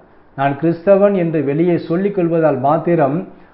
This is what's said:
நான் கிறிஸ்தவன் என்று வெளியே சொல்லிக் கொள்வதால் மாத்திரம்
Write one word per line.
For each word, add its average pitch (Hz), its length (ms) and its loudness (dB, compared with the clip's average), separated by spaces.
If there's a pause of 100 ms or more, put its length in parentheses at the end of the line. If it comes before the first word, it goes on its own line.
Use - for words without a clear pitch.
(360)
நான் 139 200 -2
கிறிஸ்தவன் 190 580 2
என்று 165 280 -2
வெளியே 165 360 0
சொல்லிக் 196 360 -4
கொள்வதால் 165 440 0
மாத்திரம் 156 720 0 (260)